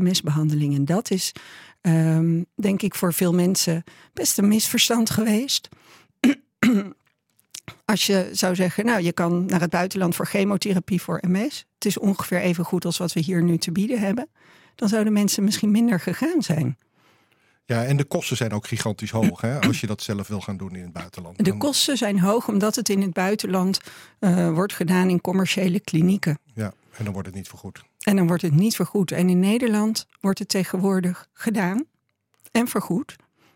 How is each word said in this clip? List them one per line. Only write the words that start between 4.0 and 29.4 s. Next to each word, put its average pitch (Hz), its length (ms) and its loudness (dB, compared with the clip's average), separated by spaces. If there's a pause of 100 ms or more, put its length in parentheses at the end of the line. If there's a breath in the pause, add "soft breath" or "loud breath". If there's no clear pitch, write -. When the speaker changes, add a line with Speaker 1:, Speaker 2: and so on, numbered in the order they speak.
Speaker 1:
best - 240 -2
een 202 100 4
misverstand 220 640 2
geweest. 220 600 0 (500 loud breath)
<clears throat> 226 720 2 (920)
Als 202 200 0
je 190 260 2
zou 185 240 -2
zeggen, 185 300 0
nou, 226 160 2
je 170 100 0
kan 175 340 0
naar 185 160 0
het 170 80 2
buitenland 180 460 0
voor - 100 -4
chemotherapie 196 760 0
voor 170 260 -4
M 196 220 0
S. - 240 -12
Het - 120 -12
is 202 120 0
ongeveer 196 420 0
even 175 260 0
goed 180 200 -2
als 170 120 -2
wat 175 160 -4
we - 60 0
hier 165 240 0
nu 170 140 4
te 175 140 -4
bieden 208 280 0
hebben. 208 300 -2 (460 soft breath)
Dan 214 140 0
zouden 214 240 2
mensen 208 300 2
misschien 208 280 2
minder 226 280 4
gegaan 294 420 0
zijn. 151 360 -2 (880 soft breath)
Speaker 2:
Ja, 117 200 -2
en 143 120 2
de 147 60 0
kosten 151 340 -2
zijn 113 140 -2
ook 104 160 -6
gigantisch 107 440 -6
hoog, - 300 0
hè, 127 200 -2
als 254 200 0
je 113 60 -4
dat 101 140 -6
zelf 101 260 -6
wil 104 140 -6
gaan 98 160 -8
doen 90 180 -12
in 90 80 -12
het 87 100 -16
buitenland. 85 440 -14
Speaker 1:
De 214 60 0
Speaker 2:
Dan 196 140 2
Speaker 1:
kosten 277 400 0
zijn 202 220 0
hoog 202 280 2
omdat 214 280 0
het 226 140 -4
in 196 120 2
het 190 120 -4
buitenland, 190 640 0 (400 loud breath)
eh, 175 340 4
wordt 185 200 0
gedaan 185 360 2
in 180 120 2
commerciële 185 580 0
klinieken. 175 600 0 (140)
Speaker 2:
Ja, 107 200 -6 (240)
en 110 60 -8
dan 104 100 -4
wordt 95 140 -8
het 95 100 -12
niet 92 100 -12
vergoed. - 360 -18 (160)
Speaker 1:
En 208 160 2
dan 185 120 4
wordt 170 140 0
het 170 120 0
niet 202 220 4
vergoed. 185 360 -2
En 180 180 2
in 180 100 4
Nederland 214 680 0 (120)